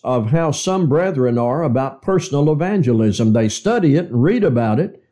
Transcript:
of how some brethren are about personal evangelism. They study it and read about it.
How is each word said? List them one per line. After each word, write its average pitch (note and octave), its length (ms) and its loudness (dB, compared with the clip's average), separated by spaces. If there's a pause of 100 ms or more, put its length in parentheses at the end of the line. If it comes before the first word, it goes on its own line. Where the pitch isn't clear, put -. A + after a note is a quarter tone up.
of A#2+ 240 0
how D#3 240 0
some F#3 360 -2
brethren C3+ 500 0
are B2 260 -2
about C3 400 -2
personal D3+ 480 0
evangelism. A#2+ 840 0
They A2 160 2
study F#3 460 0
it F3 100 0
and A#2+ 180 -2
read G#3 200 2
about A#2 360 0
it. - 320 -6